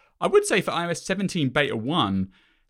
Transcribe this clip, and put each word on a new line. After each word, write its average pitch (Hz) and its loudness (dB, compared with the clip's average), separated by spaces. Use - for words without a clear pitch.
I 175 2
would 403 6
say 233 2
for - -2
I 165 -2
O - -6
S 170 -8
seventeen 185 -2
Beta 123 -2
one, 107 0